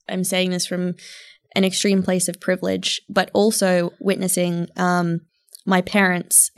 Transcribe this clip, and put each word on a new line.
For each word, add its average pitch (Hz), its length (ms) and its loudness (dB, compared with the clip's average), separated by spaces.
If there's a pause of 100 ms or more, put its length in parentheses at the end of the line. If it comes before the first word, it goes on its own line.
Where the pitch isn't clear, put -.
am 185 140 -4
saying 185 280 0
this 180 140 -2
from 180 300 -4 (600)
an 196 80 4
extreme 190 400 2
place 185 240 0
of 175 140 -10
privilege, 185 680 -2
but 196 240 0
also 190 640 2
witnessing, 180 760 -2
um, 175 440 0 (460)
my 185 160 2
parents 185 760 2